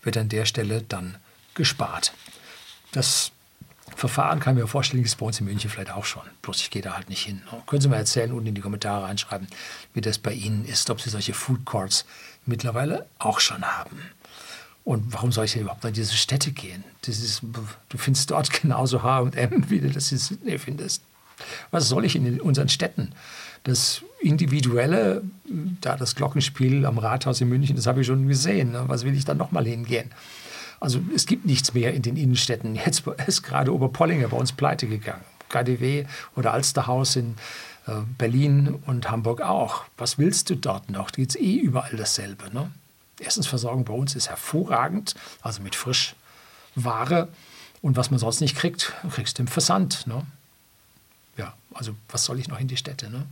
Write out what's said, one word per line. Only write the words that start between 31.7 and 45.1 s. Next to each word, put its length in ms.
mehr 200
in 80
den 140
Innenstädten. 580
Jetzt 320
ist 160
gerade 300
Oberpollinger 560
bei 80
uns 160
pleite 340
gegangen. 380
K 120
D 180
W 260
oder 160
Alsterhaus 640
in, 200
äh, 60
Berlin 680
und 240
Hamburg 320
auch. 420
Was 180
willst 320
du 80
dort 340
noch? 200
Da 60
gibt's 200
eh 200
überall 400
dasselbe, 580
ne? 160
Essensversorgung 640
bei 80
uns 220
ist 160
hervorragend, 840